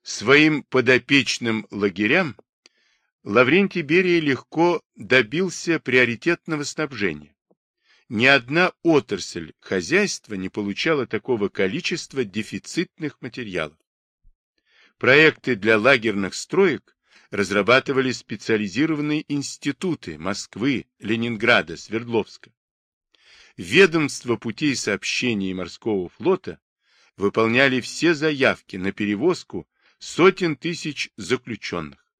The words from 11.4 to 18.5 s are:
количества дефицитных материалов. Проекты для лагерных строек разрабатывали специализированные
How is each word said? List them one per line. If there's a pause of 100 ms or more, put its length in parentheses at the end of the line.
количества
дефицитных
материалов. (1200)
Проекты
для
лагерных
строек (360)
разрабатывали
специализированные